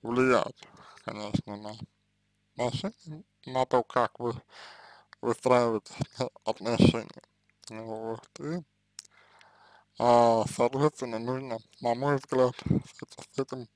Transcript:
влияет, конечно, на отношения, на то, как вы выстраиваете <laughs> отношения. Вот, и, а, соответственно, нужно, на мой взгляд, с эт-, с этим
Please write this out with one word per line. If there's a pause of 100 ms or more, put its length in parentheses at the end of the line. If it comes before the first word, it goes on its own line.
влияет, (480)
конечно,
на (800)
отношения, (220)
на
то,
как
вы (880)
выстраиваете (240)
<laughs> (120)
отношения. (460)
Вот, (100)
и, (1400)
а, (100)
соответственно,
нужно, (220)
на
мой
взгляд,
с
эт-,
с
этим